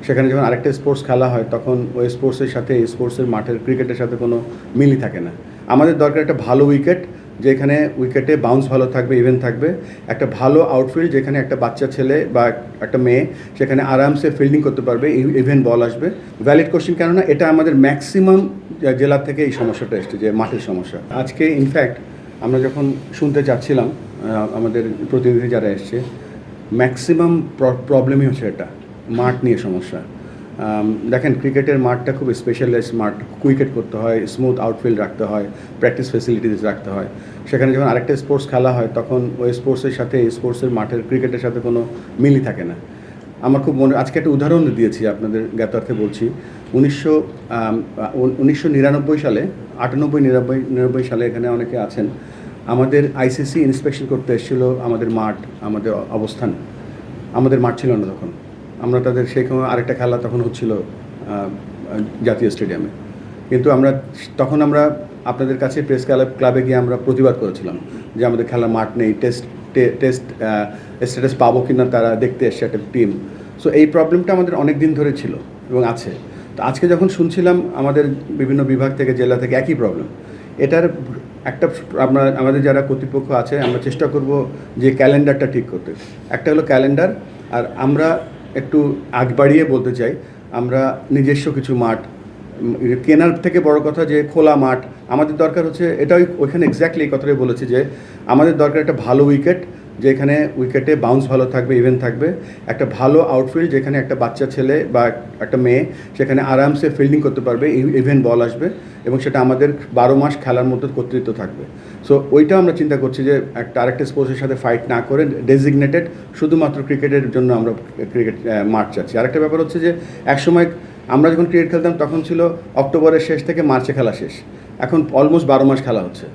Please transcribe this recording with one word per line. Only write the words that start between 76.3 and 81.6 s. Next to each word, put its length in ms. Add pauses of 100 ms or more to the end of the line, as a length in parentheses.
তো 60
আজকে 240
যখন 200
শুনছিলাম 680
আমাদের 280 (260)
বিভিন্ন 340
বিভাগ 320
থেকে, 180
জেলা 220
থেকে 200
একই 180
প্রবলেম, 320 (520)
এটার 320 (560)
একটা, 240 (300)